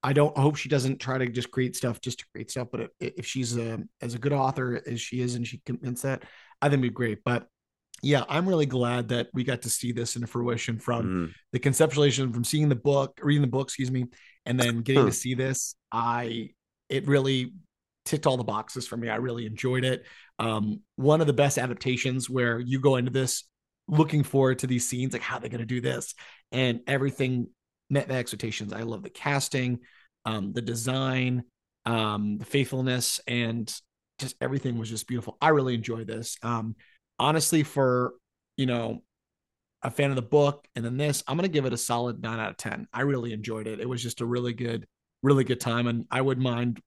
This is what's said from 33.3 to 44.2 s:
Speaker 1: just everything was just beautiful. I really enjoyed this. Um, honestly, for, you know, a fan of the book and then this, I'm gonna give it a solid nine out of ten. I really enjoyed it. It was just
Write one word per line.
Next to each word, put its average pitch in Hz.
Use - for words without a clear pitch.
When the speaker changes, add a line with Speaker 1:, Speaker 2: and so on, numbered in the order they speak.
Speaker 1:
just 135
everything 131
was 110
just 113
beautiful. 120
I 151
really 131
enjoyed 113
this. 110
Um, 113
honestly, 151
for, 123
you 135
know, 117
a 127
fan 143
of 139
the 127
book 143
and 117
then 123
this, 147
I'm 131
gonna 190
give 151
it 123
a 120
solid 120
nine 113
out 107
of -
ten. -
I 120
really 127
enjoyed 110
it. 110
It 120
was 123
just 117